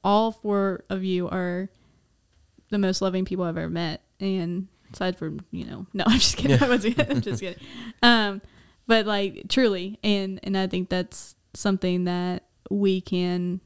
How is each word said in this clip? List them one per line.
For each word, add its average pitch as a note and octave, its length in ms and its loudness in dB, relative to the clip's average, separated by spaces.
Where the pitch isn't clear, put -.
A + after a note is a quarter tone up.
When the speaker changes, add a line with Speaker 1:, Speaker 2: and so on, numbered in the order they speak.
Speaker 1:
all G#3+ 300 4
four G3 580 -2
of F#3+ 120 -2
you F3+ 280 0
are F3+ 400 -4
the G#3 100 -2
most F#3+ 220 2
loving F#3+ 240 0
people F#3 220 -4
I've E3 100 -4
ever E3 140 -4
met, E3 320 -4
and F#3 480 -4
aside F3+ 240 -2
from, D#3 240 -8
you - 140 -8
know, - 300 -12
no, F#3+ 100 -2
<laughs> - 20 4
I'm A3 120 6
just - 180 2
kidding. C4+ 220 4
Speaker 2:
Yeah. C#4+ 80 6
Speaker 1:
I - 20 0
wasn't, A#3+ 320 2
I'm C#4 220 2
just G3+ 180 -4
kidding. F#3 220 -10
Um, G#3+ 400 4
but, A3 200 4
like, G3+ 420 -2
truly, G3+ 560 0
and, G3 380 0
and G3 160 -2
I F#3+ 80 2
think F#3 240 -2
that's - 440 -6
something F3+ 500 0
that F3+ 400 -2
we G3 300 2
can F3+ 640 -2